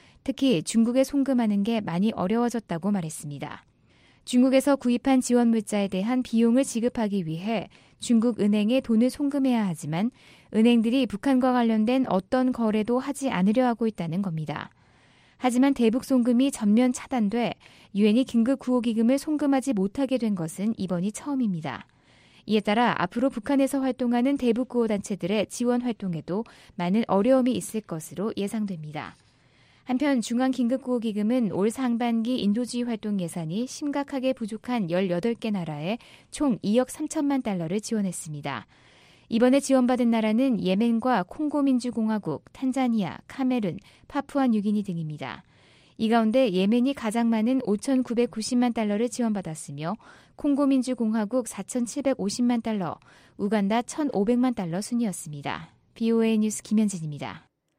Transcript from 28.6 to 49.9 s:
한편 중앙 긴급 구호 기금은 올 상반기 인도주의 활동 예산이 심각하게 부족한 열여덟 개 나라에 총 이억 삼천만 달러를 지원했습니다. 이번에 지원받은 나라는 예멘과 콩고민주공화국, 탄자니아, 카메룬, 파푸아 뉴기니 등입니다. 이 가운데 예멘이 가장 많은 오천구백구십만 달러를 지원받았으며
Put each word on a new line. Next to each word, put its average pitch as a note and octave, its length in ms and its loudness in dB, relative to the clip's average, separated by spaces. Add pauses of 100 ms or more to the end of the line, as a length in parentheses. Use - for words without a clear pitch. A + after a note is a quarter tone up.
한편 C4 360 0
중앙 B3 320 0
긴급 C4 320 -2
구호 B3 160 -2
기금은 G#3+ 540 0
올 G3+ 180 0
상반기 A#3+ 720 -2
인도주의 A#3+ 420 -2
활동 G#3+ 380 -4
예산이 E3+ 460 -6
심각하게 C#4 640 -4
부족한 A3 580 -4
열여덟 F3+ 420 0
개 A3+ 160 -6
나라에 E3+ 480 -4 (320)
총 C#4 320 -2
이억 A3+ 280 2
삼천만 C#4+ 520 -2
달러를 F#3 380 -4
지원했습니다. D#3 880 -6 (640)
이번에 B3+ 320 4
지원받은 B3 500 2
나라는 A3 500 2
예멘과 A3+ 600 2
콩고민주공화국, A#3+ 1300 -2
탄자니아, A#3+ 760 -2
카메룬, B3 500 -2 (320)
파푸아 C#4 380 -2
뉴기니 G#3 360 0
등입니다. D3+ 600 -8 (540)
이 A3 120 0
가운데 A#3 420 4
예멘이 A#3 420 2
가장 A#3 360 -2
많은 A3+ 360 2
오천구백구십만 A#3+ 1080 0
달러를 G#3+ 340 -2
지원받았으며 F3+ 880 -6 (400)